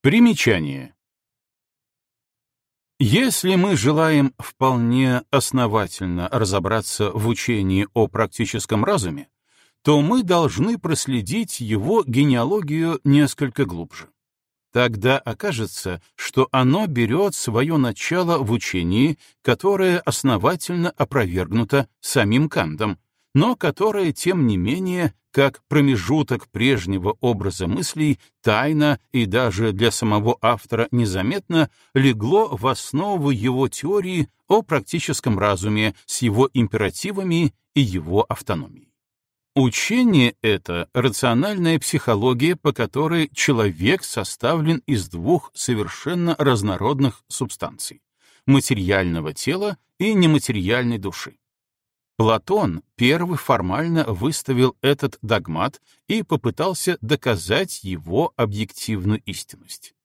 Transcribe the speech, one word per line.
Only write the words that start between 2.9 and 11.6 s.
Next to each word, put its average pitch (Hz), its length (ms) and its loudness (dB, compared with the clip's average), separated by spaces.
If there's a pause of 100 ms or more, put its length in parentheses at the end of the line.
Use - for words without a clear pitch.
Если 185 540 2
мы 185 220 2
желаем 147 640 2
вполне 127 920 0
основательно 101 1000 -2
разобраться 101 800 -2
в 107 180 -2
учении 104 680 0
о 113 140 2
практическом 110 760 -2
разуме, 156 440 -2 (540)
то 147 180 4
мы 214 240 2
должны 175 540 2
проследить 139 800 -4